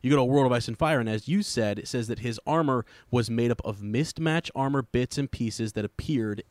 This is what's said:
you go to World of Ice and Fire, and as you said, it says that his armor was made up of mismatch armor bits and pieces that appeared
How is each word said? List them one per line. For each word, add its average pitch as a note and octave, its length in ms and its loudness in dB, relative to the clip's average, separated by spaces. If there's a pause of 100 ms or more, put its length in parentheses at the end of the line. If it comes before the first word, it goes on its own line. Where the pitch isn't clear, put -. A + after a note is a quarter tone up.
you B2+ 80 2
go D3 60 6
to C3 80 6
World C3+ 200 6
of B2 80 4
Ice A#2+ 160 0
and A#2 100 -6
Fire, D#3 220 2
and A2+ 80 0
as A2 180 -2
you G3 160 2
said, G#2+ 360 0
it G2+ 100 -10
says A#2+ 200 -4
that A2+ 100 -4
his A#2 280 -6
armor C#3+ 380 2 (260)
was A#2+ 200 2
made A#2 200 2
up A#2 140 -2
of G2+ 140 -6
mismatch D#3 760 -2
armor C3+ 280 0
bits B2 340 -2
and C#3 140 -2
pieces A2+ 420 -4
that G#2 120 -4
appeared A2 640 -4